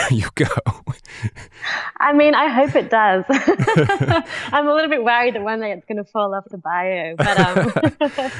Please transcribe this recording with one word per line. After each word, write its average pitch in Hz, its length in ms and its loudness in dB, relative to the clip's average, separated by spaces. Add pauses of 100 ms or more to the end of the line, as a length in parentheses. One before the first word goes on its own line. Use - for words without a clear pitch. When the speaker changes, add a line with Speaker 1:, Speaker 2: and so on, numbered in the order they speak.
Speaker 1:
<laughs> - 80 -4
you 110 240 0
go? - 100 0 (1500)
Speaker 2:
I 294 140 2
mean, 294 220 6
I 269 140 2
hope 269 260 2
it 226 140 2
does. 202 360 4
<laughs> - 40 -2 (1200)
I'm 294 160 2
a 294 60 2
little 311 160 2
bit 285 140 0
worried 240 320 2
that 208 80 -6
one 220 180 -4
day 214 100 -4
it's 175 140 -10
gonna 208 180 -6
fall 202 300 -2
off 196 160 -6
the 202 80 -14
bio, 175 600 -4
but, 196 220 2
um, 247 880 0 (100)